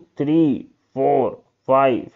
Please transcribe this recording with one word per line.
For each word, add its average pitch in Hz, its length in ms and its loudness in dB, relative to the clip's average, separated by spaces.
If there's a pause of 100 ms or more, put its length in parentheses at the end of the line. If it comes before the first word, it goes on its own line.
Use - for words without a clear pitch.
(180)
थ्री, 151 480 0 (300)
फोर, 135 340 0 (380)
फाइव, 135 480 2